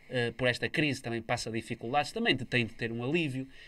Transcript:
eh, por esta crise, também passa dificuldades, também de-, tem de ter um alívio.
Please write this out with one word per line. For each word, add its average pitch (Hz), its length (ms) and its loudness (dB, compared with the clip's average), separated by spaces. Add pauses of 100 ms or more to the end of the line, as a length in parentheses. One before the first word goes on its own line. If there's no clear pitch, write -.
eh, 120 240 0
por 127 140 0
esta 120 220 2
crise, 147 340 2
também 117 180 -2
passa 120 300 -2
dificuldades, 117 640 -2
também 220 240 2
de-, 120 80 -2
tem 120 220 4
de - 80 -8
ter 117 180 -4
um 120 100 -4
alívio. 131 460 0 (200)